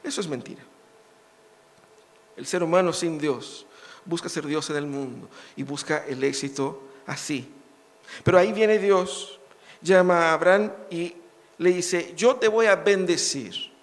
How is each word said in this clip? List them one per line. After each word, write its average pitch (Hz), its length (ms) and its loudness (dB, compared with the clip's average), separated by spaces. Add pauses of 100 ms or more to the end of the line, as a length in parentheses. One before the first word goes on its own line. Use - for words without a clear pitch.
Eso 294 160 -8
es 190 80 -4
mentira. 123 360 -10 (1700)
El - 100 -16
ser 180 160 -2
humano 175 300 2
sin 165 260 -4
Dios 143 480 -6 (380)
busca 170 240 -6
ser 151 180 -6
Dios 147 240 -4
en 156 60 -4
el 147 100 -4
mundo 139 440 -10 (260)
y 139 80 -8
busca 143 440 -4
el 131 180 -6
éxito 139 580 -4 (220)
así. 139 480 -8 (680)
Pero 175 140 6
ahí 190 140 6
viene 214 280 2
Dios, 190 600 0 (420)
llama 180 440 6
a 160 80 4
Abraham 185 400 4 (160)
y 170 260 -8 (420)
le 175 140 2
dice, 175 460 -2
"Yo 240 180 4
te 226 140 2
voy 226 160 2
a 202 100 6
bendecir". 175 1080 -2